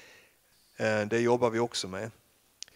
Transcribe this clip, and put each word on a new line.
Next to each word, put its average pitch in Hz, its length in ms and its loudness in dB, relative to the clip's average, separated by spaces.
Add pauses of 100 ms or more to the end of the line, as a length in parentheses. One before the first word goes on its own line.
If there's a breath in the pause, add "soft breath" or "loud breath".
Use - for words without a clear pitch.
(760 loud breath)
Eh, 107 240 0
det 110 180 0
jobbar 120 300 4
vi 113 100 0
också 120 280 -2
med. 101 240 -8 (640 loud breath)